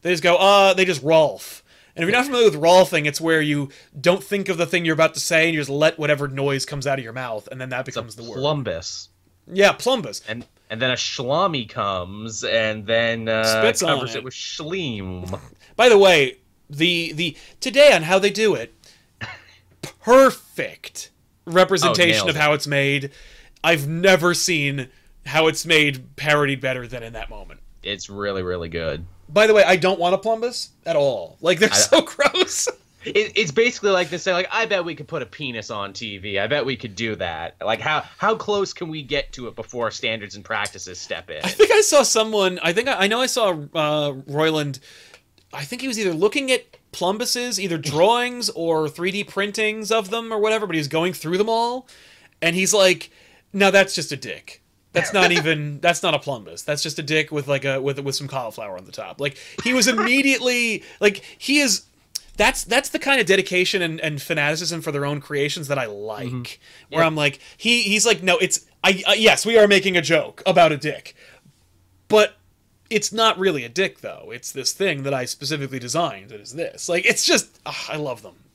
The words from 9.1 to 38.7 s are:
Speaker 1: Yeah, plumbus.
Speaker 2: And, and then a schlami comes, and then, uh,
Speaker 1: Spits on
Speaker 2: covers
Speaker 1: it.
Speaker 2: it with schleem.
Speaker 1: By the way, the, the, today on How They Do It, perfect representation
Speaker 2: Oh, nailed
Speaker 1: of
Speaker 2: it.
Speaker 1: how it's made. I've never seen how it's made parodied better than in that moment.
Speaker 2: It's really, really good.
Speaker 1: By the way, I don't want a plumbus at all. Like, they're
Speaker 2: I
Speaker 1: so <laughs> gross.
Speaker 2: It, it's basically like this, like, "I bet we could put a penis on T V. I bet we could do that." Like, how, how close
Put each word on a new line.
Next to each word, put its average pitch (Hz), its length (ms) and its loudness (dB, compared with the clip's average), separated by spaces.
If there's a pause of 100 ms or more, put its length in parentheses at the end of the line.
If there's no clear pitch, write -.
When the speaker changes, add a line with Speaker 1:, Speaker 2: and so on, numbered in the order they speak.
Speaker 1:
Yeah, 190 200 4
plumbus. 214 560 -4
Speaker 2:
And, 117 180 -10 (240)
and 113 100 -8
then 127 120 0
a - 20 0
schlami 139 760 -2
comes, 104 760 -6
and 110 420 -2
then, 113 420 -2
uh, 110 140 0
Speaker 1:
Spits 110 400 2
on 156 160 0
Speaker 2:
covers 123 160 -6
Speaker 1:
it. - 40 -6
Speaker 2:
it 127 60 -12
with 127 100 -14
schleem. 101 1040 -8 (340)
Speaker 1:
By 247 140 6
the 214 100 8
way, 165 400 6 (320)
the, 170 440 0
the, 151 220 -4 (220)
today 269 340 6
on 170 120 4
How 185 160 2
They 202 100 2
Do 208 240 2
It, 117 180 -8 (1300)
perfect - 1080 2 (340)
representation 175 800 2
Speaker 2:
Oh, - 40 0
nailed 165 40 0
Speaker 1:
of 147 60 -2
Speaker 2:
it. - 20 -6
Speaker 1:
how 151 140 4
it's 147 140 -2
made. 139 440 -2 (520)
I've 151 260 0
never 175 460 2
seen 143 540 -2 (380)
how 156 220 2
it's 160 180 -4
made 147 500 0
parodied 143 440 0
better 127 260 -6
than 117 160 -12
in 113 120 -14
that 110 160 -12
moment. 107 300 -18 (220)
Speaker 2:
It's 98 260 -8
really, 101 340 -4
really 90 260 -6
good. 82 360 -6 (240)
Speaker 1:
By 202 180 4
the 220 80 4
way, 208 80 8
I 180 140 6
don't 185 240 0
want 175 140 2
a 190 40 -2
plumbus 226 520 -4 (140)
at 165 120 -2
all. 123 440 -2
Like, 165 180 2
they're 214 120 4
Speaker 2:
I 202 60 0
Speaker 1:
so 214 240 6
<laughs> - 20 -6
gross. - 680 -2 (360)
Speaker 2:
It, - 320 -2
it's 185 160 0
basically 220 380 2
like 180 200 2
this, 170 160 -6
like, 185 240 0
"I 226 160 -2
bet 196 180 0
we 165 100 -6
could 143 140 -16
put 151 140 -6
a 117 40 -8
penis 120 440 -10
on 98 240 -8
T 104 240 -10
V. 95 200 -4
I 98 80 0
bet 135 200 0
we 131 100 -4
could 110 180 -12
do 110 220 -4
that." 82 480 -8
Like, 113 160 0
how, 151 240 -2 (140)
how 220 160 0
close 202 400 -4